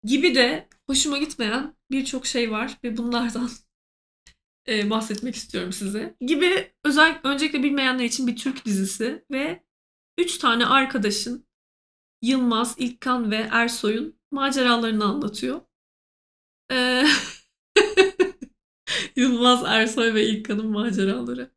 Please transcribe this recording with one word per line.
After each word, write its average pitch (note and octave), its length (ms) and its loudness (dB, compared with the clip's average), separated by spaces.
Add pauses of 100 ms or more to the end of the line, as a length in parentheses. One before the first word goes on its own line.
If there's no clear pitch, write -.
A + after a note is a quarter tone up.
Gibi C#4 320 2
de C4+ 340 0 (200)
hoşuma C#4 280 0
gitmeyen C#4 580 -4 (160)
birçok C4+ 340 -4
şey A#3+ 260 -2
var A3 320 -6
ve A3+ 140 -4
bunlardan, A#3+ 520 -2 (560)
<laughs> - 640 -20
e, G#3 220 0
bahsetmek A3 460 -4
istiyorum F#3 380 -8
size. G3+ 480 -6
Gibi D#4+ 520 0 (100)
özel, D#4 400 4
öncelikle C#4 400 0
bilmeyenler C4 420 0
için A#3+ 220 -2
bir A#3+ 80 -2
Türk C4 300 -6
dizisi G#3+ 680 -2
ve D4 320 -4 (540)
üç F4 200 0
tane A#3 280 2
arkadaşın, B3 840 0 (760)
Yılmaz, A#3+ 560 2
İlkan B3 540 -2
ve G#3+ 40 0
Ersoy'un A3+ 840 -2 (120)
maceralarını B3 760 2
anlatıyor. B3 560 -4 (1120)
E, B3+ 340 2 (1040)
<laughs> - 1040 -4
Yılmaz, B3 500 4
Ersoy A3+ 480 2
ve G#3+ 120 4
İlkan'ın G#3+ 460 -2
maceraları. A#3 840 -2